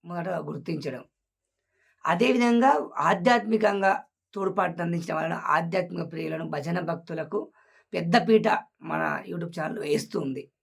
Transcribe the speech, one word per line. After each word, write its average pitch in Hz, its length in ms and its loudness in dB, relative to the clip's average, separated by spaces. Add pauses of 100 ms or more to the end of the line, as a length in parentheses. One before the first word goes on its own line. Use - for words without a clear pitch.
మొదట 175 240 -8
గుర్తించడం, 151 760 -6 (1000)
అదేవిధంగా 240 880 4
ఆధ్యాత్మికంగా 202 960 2 (420)
తోడ్పాటును 180 500 -2
అందించడం 170 320 -4
వలన 165 200 -2 (200)
ఆధ్యాత్మిక 170 560 -2
ప్రియులను, 160 320 -6 (100)
భజన 165 260 -2
భక్తులకు 165 720 -6 (400)
పెద్దపీట 185 560 4 (420)
మన 160 120 -2 (260)
YouTube 170 320 -8
ఛానల్ 156 180 -6
వేస్తుంది. 139 720 -4 (120)